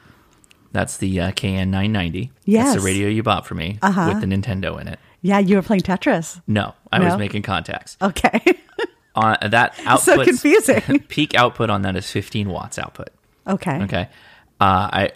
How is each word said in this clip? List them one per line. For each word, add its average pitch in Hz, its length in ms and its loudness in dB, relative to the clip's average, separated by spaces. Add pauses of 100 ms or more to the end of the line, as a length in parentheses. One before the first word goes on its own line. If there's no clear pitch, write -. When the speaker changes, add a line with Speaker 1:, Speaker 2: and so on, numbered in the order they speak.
(720)
Speaker 1:
That's - 260 -4
the, 95 220 -2
uh, 92 140 -2
K 95 220 -4
N 95 140 -2
nine 98 200 0
ninety. 92 360 -4 (100)
That's - 100 -20
Speaker 2:
Yes. 226 280 4
Speaker 1:
the 98 80 0
radio 98 260 0
you 110 140 0
bought 104 240 -2
for 95 80 -10
me 90 260 -6
Speaker 2:
Uh-huh. 185 320 2
Speaker 1:
with 104 80 -2
the 104 60 -4
Nintendo 95 520 -4
in - 100 -12
it. - 100 -12 (240)
Speaker 2:
Yeah, 196 160 2
you 196 180 4
were 185 60 2
playing - 180 0
Tetris. 185 680 -2
Speaker 1:
No, 104 280 -2 (180)
I - 80 2
was - 140 2
Speaker 2:
No? 104 40 -2
Speaker 1:
making 104 240 -4
contacts. - 600 -6
Speaker 2:
Okay. - 420 0
<laughs> 370 100 4 (640)
Speaker 1:
Uh, 110 200 2 (120)
that 117 280 2
Speaker 2:
So 131 360 2
Speaker 1:
output, 214 140 4
Speaker 2:
confusing. 294 720 4
Speaker 1:
<laughs> - 100 -8
peak - 280 -2
output 117 340 2
on 101 120 0
that 98 140 -2
is 95 140 -8
fifteen 101 400 -4
watts - 300 -10
output. - 300 -12 (360)
Speaker 2:
Okay. 175 380 -4
Speaker 1:
Okay. 92 240 -4 (520)
Uh, 95 320 4
I, 98 220 0